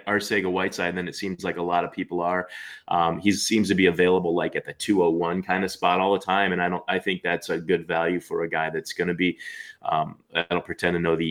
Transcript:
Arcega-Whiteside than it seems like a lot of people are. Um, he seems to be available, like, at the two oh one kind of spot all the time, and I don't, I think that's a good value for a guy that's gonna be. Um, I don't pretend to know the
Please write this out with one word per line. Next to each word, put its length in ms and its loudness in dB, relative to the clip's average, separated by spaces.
Arcega-Whiteside 880 0
than 140 -4
it 80 -10
seems 260 -6
like 140 -2
a 60 -4
lot 240 2
of 60 -8
people 280 -4
are. 260 0
Um, 300 2
he 140 2
seems 360 2
to 60 4
be 120 6
available, 480 4
like, 200 -2
at 120 -6
the 80 -12
two 280 2
oh 60 6
one 340 0
kind 220 0
of 60 -2
spot 300 2
all 120 2
the 60 2
time, 340 2
and 80 0
I 80 2
don't, 180 -4
I 120 0
think 240 -2
that's 260 -2
a 100 0
good 300 0
value 320 0
for 220 -4
a 60 -4
guy 200 -2
that's 240 -6
gonna 220 -2
be. 240 0
Um, 360 -2
I 160 0
don't 160 -2
pretend 300 -2
to 40 0
know 160 2
the 140 0